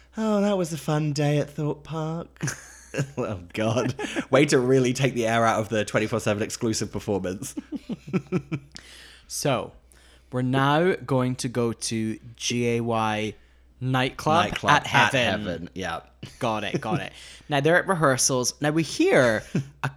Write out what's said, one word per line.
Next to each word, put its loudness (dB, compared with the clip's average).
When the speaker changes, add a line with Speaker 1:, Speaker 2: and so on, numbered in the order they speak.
Speaker 1:
"Oh, 0
that 2
was -2
a -6
fun -2
day 2
at -2
Thorpe -4
Park." -8
<laughs> -4
Oh, -4
God. 0
Way 6
to 4
really 4
take 0
the 0
air 4
out 4
of -2
the 2
twenty-four 0
seven 0
exclusive -2
performance. -4
<laughs> -8
Speaker 2:
So, -2
we're -4
now 2
going 0
to -4
go 0
to -4
G -2
A -2
Y 0
nightclub 2
Speaker 1:
Nightclub 0
Speaker 2:
at 6
Speaker 1:
at -10
Speaker 2:
Heaven. 2
Speaker 1:
Heaven, -6
yeah. -6
Speaker 2:
Got -4
it, -2
got -2
it. -10
Now, 2
they're 4
at -2
rehearsals. 2
Now, 0
we 2
hear 4
Speaker 1:
<laughs> -16
Speaker 2:
a -2